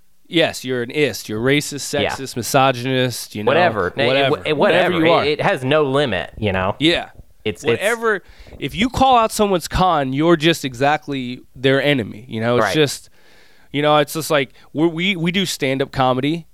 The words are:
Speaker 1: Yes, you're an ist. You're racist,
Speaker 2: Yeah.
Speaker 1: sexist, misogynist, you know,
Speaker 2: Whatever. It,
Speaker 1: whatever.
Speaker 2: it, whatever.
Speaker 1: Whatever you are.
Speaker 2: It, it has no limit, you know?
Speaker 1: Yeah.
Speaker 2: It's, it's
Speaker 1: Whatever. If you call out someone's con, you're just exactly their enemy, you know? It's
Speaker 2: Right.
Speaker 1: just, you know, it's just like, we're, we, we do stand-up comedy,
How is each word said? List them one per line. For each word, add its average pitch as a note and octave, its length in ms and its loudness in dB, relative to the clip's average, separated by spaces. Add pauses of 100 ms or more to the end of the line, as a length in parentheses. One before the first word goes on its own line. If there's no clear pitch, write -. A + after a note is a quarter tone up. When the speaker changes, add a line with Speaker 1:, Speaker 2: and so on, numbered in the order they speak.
(300)
Speaker 1:
Yes, D#3 360 -2
you're B2+ 180 -4
an A#2+ 80 -10
ist. C#3 380 -2
You're G#2+ 120 -4
racist, C#3+ 580 -2
Speaker 2:
Yeah. F#2 120 0
Speaker 1:
sexist, - 240 -8
misogynist, B2+ 1000 0
you G#2 100 -6
know, A2+ 60 2
Speaker 2:
Whatever. C3+ 380 2
It, F2+ 80 -6
Speaker 1:
whatever. C#3 400 2 (100)
Speaker 2:
it, D#3 120 -2
whatever. - 0 -
Speaker 1:
Whatever F3+ 360 2 (120)
you E3+ 60 4
are. D#3+ 140 4
Speaker 2:
It, D3 140 0
it - 20 -4
has D#3 220 0
no D3+ 200 2
limit, C3 540 0
you G#2 140 0
know? F#2 280 0
Speaker 1:
Yeah. C#3 320 0 (340)
Speaker 2:
It's, G#2+ 180 -6
it's - 20 -6
Speaker 1:
Whatever. A3+ 560 0 (380)
If C#3 160 -8
you A3 140 0
call C4 280 4
out A3 140 2
someone's G3 380 0
con, D#3 420 2
you're D#3+ 240 4
just D#3 300 0
exactly C3 720 -2 (160)
their C3+ 260 2
enemy, A#2+ 460 -2
you A2+ 140 -6
know? A#2+ 160 0
It's A2 80 4
Speaker 2:
Right. F#2+ 100 0
Speaker 1:
just, - 340 0 (640)
you C#3+ 100 -2
know, D3+ 160 4
it's D3 160 0
just D#3 160 -6
like, C#3+ 220 0 (220)
we're, D#3+ 160 2
we, F3+ 260 -2
we E3+ 160 0
do F#3 140 0
stand-up C3+ 480 -4
comedy, C3+ 600 0